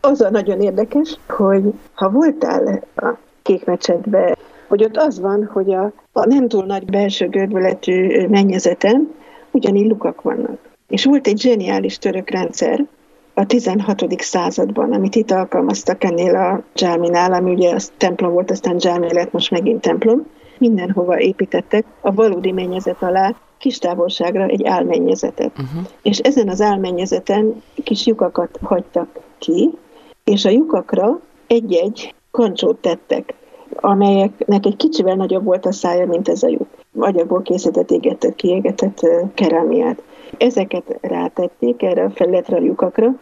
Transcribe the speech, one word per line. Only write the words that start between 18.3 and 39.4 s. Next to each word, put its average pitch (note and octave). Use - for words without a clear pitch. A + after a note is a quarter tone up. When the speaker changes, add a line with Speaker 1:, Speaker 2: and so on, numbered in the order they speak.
Speaker 1:
volt, F#3
aztán F#3
dzsámi F3
lett, F3
most -
megint G#3+
templom. A3+
Mindenhova F#3
építettek F#3+
a G3
valódi F#3+
mennyezet F#3
alá, F#3+
kis -
távolságra F3+
egy G3+
álmennyezetet. F3+
Speaker 2:
Mhm. C#3+
Speaker 1:
És G#3
ezen B3+
az G3
álmennyezeten G3
kis -
lyukakat F3+
hagytak F3
ki, G#3+
és G3+
a G3
lyukakra A3+
egy-egy A3+
kancsót F#3+
tettek, -
amelyeknek G3+
egy G3+
kicsivel G3
nagyobb F#3+
volt F#3+
a F#3
szája, F3+
mint F#3
ez G3
a -
lyuk. D#3
Agyagból F3+
készített, F3+
égetett, -
kiégetett, G3
ö, E3+
kerámiát. E3